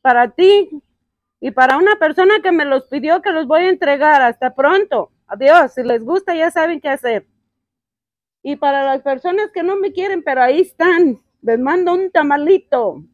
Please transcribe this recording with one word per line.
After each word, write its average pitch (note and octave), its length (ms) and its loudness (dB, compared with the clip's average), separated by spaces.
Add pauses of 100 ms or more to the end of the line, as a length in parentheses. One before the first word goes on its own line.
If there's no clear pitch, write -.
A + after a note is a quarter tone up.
Para B3 300 0
ti F#4 520 2 (560)
y C4 120 -8
para B3+ 260 2
una G4+ 200 2
persona F#4 460 2
que F#4+ 80 0
me D#4+ 140 0
los C4+ 200 -2
pidió D4+ 360 -2
que G#4 100 -4
los D#4+ 160 -4
voy D#4 160 2
a F#4 60 2
entregar. D4 540 2
Hasta A#3+ 320 -2
pronto. D4 580 0 (140)
Adiós. C#4 480 2
Si B3+ 80 -6
les A#3 200 -2
gusta F4 320 -4
ya E4 160 0
saben E4+ 300 -4
qué D4+ 80 -8
hacer. B3 380 -4 (1160)
Y C#4+ 140 -8
para C#4 280 -2
las C4+ 180 -2
personas F4+ 500 -4
que F4+ 100 -6
no F#4 140 -2
me G4 160 -4
quieren, F#4 300 -6
pero C4 200 -2
ahí C4 180 2
están, E4+ 600 0 (220)
les A3+ 180 -2
mando F4 340 -2
un F#4 160 -4
tamalito C#4+ 1040 0